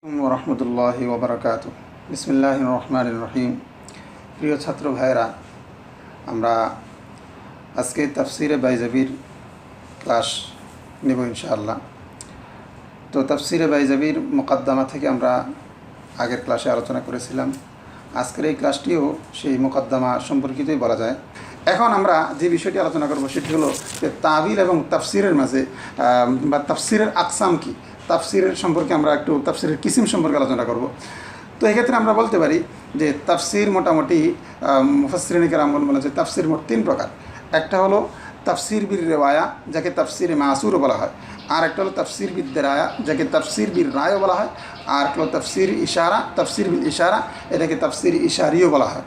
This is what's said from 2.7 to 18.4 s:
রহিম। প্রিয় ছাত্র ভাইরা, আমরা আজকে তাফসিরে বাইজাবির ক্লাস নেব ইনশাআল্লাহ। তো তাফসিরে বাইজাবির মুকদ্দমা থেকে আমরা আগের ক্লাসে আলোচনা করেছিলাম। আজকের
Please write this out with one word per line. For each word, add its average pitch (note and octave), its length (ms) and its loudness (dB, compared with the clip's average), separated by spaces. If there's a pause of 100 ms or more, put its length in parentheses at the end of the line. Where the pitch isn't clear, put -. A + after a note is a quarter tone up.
রহিম। B2 380 -4 (800)
প্রিয় D3+ 180 -2
ছাত্র D3 320 -6
ভাইরা, B2+ 440 0 (960)
আমরা A2+ 420 0 (1080)
আজকে C#3+ 300 -2
তাফসিরে D3 500 -2
বাইজাবির B2+ 500 2 (960)
ক্লাস - 400 0 (600)
নেব C3 160 2
ইনশাআল্লাহ। A#2 580 -4 (1300)
তো C#3 120 0
তাফসিরে D#3+ 440 0
বাইজাবির C#3+ 520 2
মুকদ্দমা C3+ 640 0
থেকে C#3 240 -4
আমরা B2 360 0 (760)
আগের A#2+ 260 -4
ক্লাসে C3 280 -2
আলোচনা A#2+ 280 -2
করেছিলাম। B2+ 540 -6 (640)
আজকের B2 300 -4